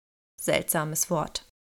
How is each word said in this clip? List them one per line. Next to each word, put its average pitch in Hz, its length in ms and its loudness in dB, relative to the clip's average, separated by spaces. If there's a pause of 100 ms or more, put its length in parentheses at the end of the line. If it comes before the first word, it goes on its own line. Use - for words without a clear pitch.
(400)
Seltsames 156 680 0
Wort.“ - 380 -2 (200)